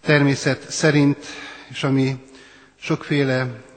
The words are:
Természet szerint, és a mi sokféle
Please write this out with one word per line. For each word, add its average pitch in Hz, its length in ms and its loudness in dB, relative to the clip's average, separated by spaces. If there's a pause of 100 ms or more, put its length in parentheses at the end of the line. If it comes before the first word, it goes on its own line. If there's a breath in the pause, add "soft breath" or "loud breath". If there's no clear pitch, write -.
Természet 143 680 2
szerint, 143 560 2 (420 loud breath)
és - 160 -10
a 139 60 0
mi 135 260 0 (640 loud breath)
sokféle 131 800 -2 (140)